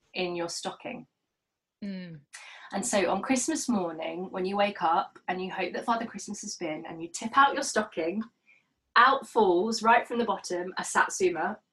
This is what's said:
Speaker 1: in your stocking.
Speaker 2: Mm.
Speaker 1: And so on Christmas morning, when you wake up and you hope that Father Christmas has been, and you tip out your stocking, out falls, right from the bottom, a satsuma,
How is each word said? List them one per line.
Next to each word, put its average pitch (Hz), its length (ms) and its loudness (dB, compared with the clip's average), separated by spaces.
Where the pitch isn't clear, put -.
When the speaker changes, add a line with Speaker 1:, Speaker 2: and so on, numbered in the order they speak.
Speaker 1:
in 175 200 -4
your 170 140 -4
stocking. - 560 -10
Speaker 2:
Mm. 180 360 -10
Speaker 1:
And 196 120 -4
so 190 260 2
on 190 100 0
Christmas 262 480 0
morning, 170 600 -2
when 185 140 -4
you 196 120 -2
wake 202 240 2
up 175 460 0
and 185 160 -2
you 185 80 -6
hope 180 220 -4
that - 120 -6
Father 233 200 0
Christmas - 360 -10
has 208 140 -10
been, 160 340 -6
and 165 120 -10
you 170 80 -10
tip - 280 -2
out 277 160 6
your 269 100 -2
stocking, 202 600 -2
out 269 320 6
falls, 208 560 4
right 233 240 6
from 240 100 -4
the 226 80 2
bottom, 185 540 -4
a 185 40 -2
satsuma, 180 760 0